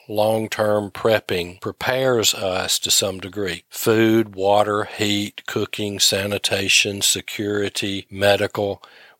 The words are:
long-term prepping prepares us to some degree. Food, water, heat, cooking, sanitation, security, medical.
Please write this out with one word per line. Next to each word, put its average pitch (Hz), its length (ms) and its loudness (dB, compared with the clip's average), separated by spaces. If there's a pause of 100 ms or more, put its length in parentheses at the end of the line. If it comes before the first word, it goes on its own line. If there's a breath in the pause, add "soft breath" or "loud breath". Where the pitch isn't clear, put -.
long-term 107 840 0
prepping 92 680 0
prepares 127 760 0
us 92 460 -2
to - 100 -4
some 92 300 0
degree. 92 500 -6
Food, 113 640 2
water, 104 520 2
heat, 104 600 -4
cooking, 104 540 -4
sanitation, 101 1000 0
security, 101 1080 -4
medical. 101 720 0 (380 loud breath)